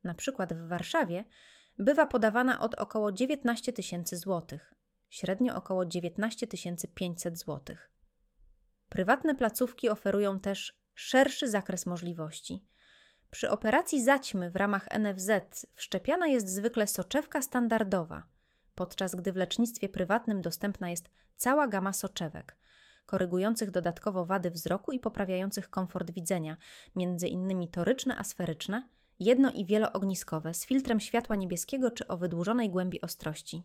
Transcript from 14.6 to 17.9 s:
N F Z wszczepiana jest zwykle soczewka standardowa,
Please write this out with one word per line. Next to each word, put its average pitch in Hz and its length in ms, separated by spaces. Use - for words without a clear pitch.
N 214 160
F 190 140
Z 190 540
wszczepiana 320 520
jest 240 220
zwykle 208 380
soczewka 262 560
standardowa, 202 840